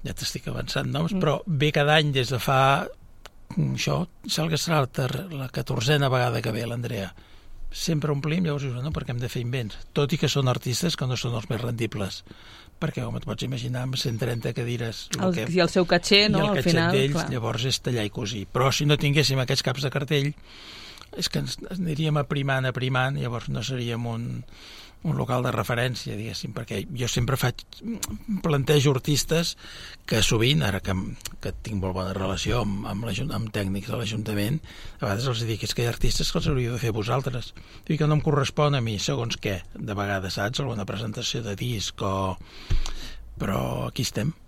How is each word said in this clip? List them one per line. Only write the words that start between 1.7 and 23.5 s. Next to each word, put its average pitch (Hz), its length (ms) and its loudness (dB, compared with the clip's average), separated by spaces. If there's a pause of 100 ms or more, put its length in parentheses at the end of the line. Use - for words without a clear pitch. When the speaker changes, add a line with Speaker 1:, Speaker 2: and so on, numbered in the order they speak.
Speaker 1:
cada 147 280 6
any 147 120 4
des 127 220 2
de 123 60 0
fa, 135 480 4 (680)
mm, 139 200 2
això, 147 320 0 (180)
sembla 160 300 0
que 143 80 0
serà 160 180 4
la 127 60 2
ter-, 139 440 -4
la 135 180 -6
catorzena 131 600 2
vegada 123 320 2
que 120 100 -2
ve 117 140 -2
l'Andrea. 117 480 -4 (560)
Sempre 151 420 0
omplim, 151 340 0
llavors 143 180 0
dius, 123 180 -4
"No, 147 100 -4
perquè 151 200 -4
hem 120 80 -2
de 120 100 -2
fer 127 140 -4
invents", 120 340 -4 (160)
tot 147 200 2
i 160 40 2
que 156 120 2
són 135 180 4
artistes 127 500 0
que 143 80 0
no 127 120 0
són 117 180 -2
els 113 140 -6
més 113 120 0
rendibles, 113 640 -2 (560)
perquè, - 240 -2
com 117 120 -4
et 120 100 -4
pots 110 180 -4
imaginar, 123 400 -2
amb 131 120 -2
cent 117 240 0
trenta 120 340 -2
cadires, 117 540 -4 (100)
el - 120 -2
Speaker 2:
El, 180 40 2
Speaker 1:
que 170 200 0
Speaker 2:
i 180 60 4
el 170 100 4
seu 185 160 4
caché, 196 440 6
no? - 100 4
Speaker 1:
i - 20 4
el - 80 4
Speaker 2:
Al 202 80 2
Speaker 1:
caché - 120 2
Speaker 2:
final, 165 220 6
Speaker 1:
d'ells, 139 220 4
Speaker 2:
clar. 160 180 0
Speaker 1:
llavors, 113 340 -2
és 127 160 0
tallar 120 240 0
i 104 40 -2
cosir. 98 420 -4
Però 127 220 4
si - 120 2
no 147 120 6
tinguéssim 139 420 4
aquests 131 240 2
caps 131 200 0
de 143 60 0
cartell, 143 440 0 (840)
és - 140 -2
que 156 100 0
ens, 131 180 -4 (120)
ens 180 100 -6
aniríem 156 380 2
aprimant, 139 480 0
aprimant, 127 520 0
llavors 120 320 -4
no 135 140 -2